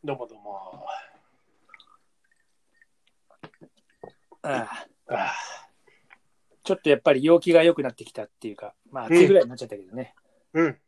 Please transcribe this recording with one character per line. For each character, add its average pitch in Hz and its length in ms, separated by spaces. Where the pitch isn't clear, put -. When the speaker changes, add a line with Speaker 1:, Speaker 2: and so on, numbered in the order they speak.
Speaker 1:
ど 139 120
う - 20
も 123 80
ど 113 100
う 104 40
も。 98 460
Speaker 2:
あ - 80
あ。 123 380
Speaker 1:
あ - 80
あ。 - 180
Speaker 2:
ち - 80
ょ - 20
っ 180 80
と 156 80
や 143 60
っ 120 60
ぱ 156 120
り 131 100
陽 170 160
気 170 140
が 165 80
良 170 140
く 147 80
な - 80
っ - 20
て - 100
き - 80
た - 120
っ - 160
て - 80
い 107 60
う - 20
か、 - 180
ま 131 120
あ、 117 40
暑 165 100
い 185 120
ぐ 196 80
ら 185 60
い - 20
に 120 60
な 127 60
っ - 40
ち - 20
ゃ 123 40
っ - 40
た 107 60
け 101 80
ど 92 120
ね。 127 200
Speaker 1:
う 160 100
ん。 - 20
う 151 40
ん。 123 80